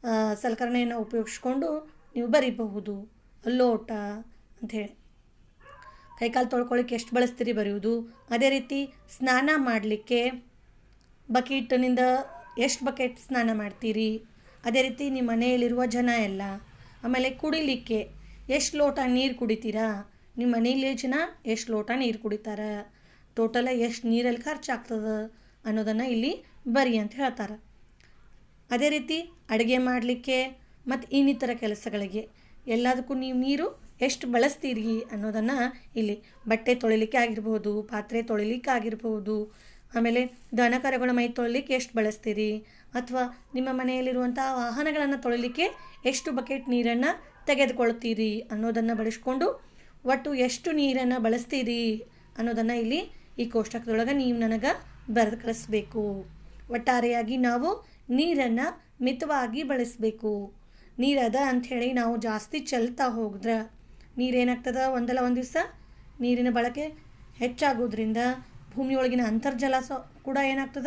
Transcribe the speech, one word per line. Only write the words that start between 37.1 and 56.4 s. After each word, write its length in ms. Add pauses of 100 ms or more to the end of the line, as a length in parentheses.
ಆಗಿರ್ಬೋದು, 680
ಪಾತ್ರೆ 400
ತೊಳಿಲಿಕ್ಕೆ 480
ಆಗಿರ್ಬೋದು, 840 (400)
ಆಮೇಲೆ 440 (180)
ದನ 220
ಕರುಗಳ 340
ಮೈ 140
ತೊಳಿಲಿಕ್ಕೆ 460
ಎಷ್ಟ್ 220
ಬಳಸ್ತೀರಿ, 640 (360)
ಅಥವಾ 600
ನಿಮ್ಮ 180
ಮನೆಯಲ್ಲಿರುವಂಥ 680 (120)
ವಾಹನಗಳನ್ನ 720
ತೊಳಿಲಿಕ್ಕೆ 840
ಎಷ್ಟು 260
ಬಕೆಟ್ 380
ನೀರನ್ನ 360 (420)
ತೆಗೆದುಕೊಳ್ತೀರಿ 920
ಅನ್ನೋದನ್ನ 540
ಬಳಸ್ಕೊಂಡು 680 (420)
ಒಟ್ಟು 280
ಎಷ್ಟು 380
ನೀರನ್ನ 460
ಬಳಸ್ತೀರಿ 880 (320)
ಅನ್ನೋದನ್ನ 340
ಇಲ್ಲಿ 520 (160)
ಈ 60
ಕೋಷ್ಟಕದೊಳಗ 680
ನೀವು 260
ನನಗ 260 (460)
ಬರೆದು 260
ಕಳಿಸ್ಬೇಕು. 880 (460)